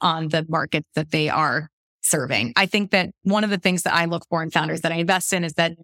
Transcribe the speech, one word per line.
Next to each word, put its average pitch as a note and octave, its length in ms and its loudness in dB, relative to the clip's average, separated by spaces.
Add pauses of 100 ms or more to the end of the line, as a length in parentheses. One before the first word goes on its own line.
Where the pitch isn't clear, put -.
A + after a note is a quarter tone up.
on D#3+ 280 0
the D#3+ 200 0
markets D#3 460 -2
that D#3 180 -4
they D3+ 160 0
are D3+ 400 0 (340)
serving. B2+ 540 0
I G3 100 4
think G3+ 240 0
that F#3 200 2 (120)
one G#3 220 2
of G#3 60 -2
the G3+ 80 0
things F3+ 240 0
that - 120 0
I E3+ 100 2
look E3+ 240 -4
for E3 140 -2
in D#3+ 80 -6
founders D#3+ 320 0
that E3 100 0
I - 40 -2
invest F3+ 360 0
in F3 120 0
is D#3 100 -6
that E3+ 180 2 (120)